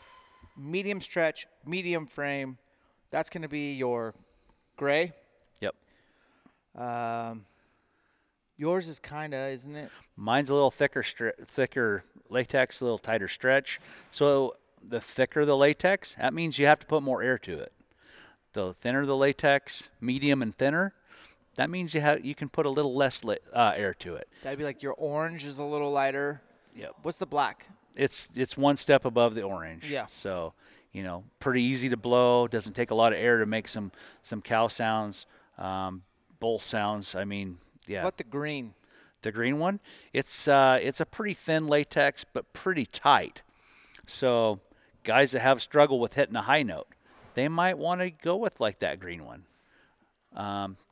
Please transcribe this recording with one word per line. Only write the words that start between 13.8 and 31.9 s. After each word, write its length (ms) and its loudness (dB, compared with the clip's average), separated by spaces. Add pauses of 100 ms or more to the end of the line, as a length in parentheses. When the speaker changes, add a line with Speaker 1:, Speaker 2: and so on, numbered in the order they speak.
Speaker 2:
So 480 2 (260)
the 160 -6
thicker 460 0
the 100 4
latex, 600 2
that 180 0
means 260 -4
you 60 6
have 140 8
to 60 -20
put 180 0
more 180 0
air 180 0
to 200 -8
it. 120 -12 (800)
The 200 -4
thinner 320 -2
the 100 2
latex, 720 2 (100)
medium 420 2
and 140 -4
thinner, 380 0 (640)
that 140 0
means 240 -6
you 80 0
have, 240 2
you 100 -6
can 140 -8
put 160 0
a 40 2
little 260 0
less 280 2
li-, 140 -2 (160)
uh, 220 6
air 200 -2
to 200 -10
it. 140 -14 (140)
Speaker 1:
That'd 160 -8
be 60 -6
like 180 -8
your 100 -4
orange 520 -4
is 120 -12
a 60 -6
little 280 -2
lighter. 500 0 (340)
Speaker 2:
Yep. 260 -14
Speaker 1:
What's 160 -6
the 80 -6
black? 420 -4 (280)
Speaker 2:
It's, 400 0
it's 220 -2
one 200 4
step 280 4
above 300 2
the 80 -4
orange. 480 -8
Speaker 1:
Yeah. 180 -6
Speaker 2:
So, 440 -8 (400)
you 100 -10
know, 200 -8 (160)
pretty 220 0
easy 280 -2
to 80 0